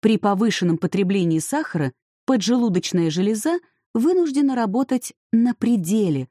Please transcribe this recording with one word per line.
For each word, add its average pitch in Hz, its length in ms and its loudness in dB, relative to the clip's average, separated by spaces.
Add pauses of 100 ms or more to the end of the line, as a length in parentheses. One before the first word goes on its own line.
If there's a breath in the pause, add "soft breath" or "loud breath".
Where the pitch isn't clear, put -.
При 214 180 2
повышенном 190 600 0
потреблении 185 600 0
сахара 160 540 -4 (340)
поджелудочная 196 840 0
железа 214 480 -2 (360)
вынуждена 285 600 2
работать 240 600 -2 (180)
на 233 220 4
пределе 190 760 0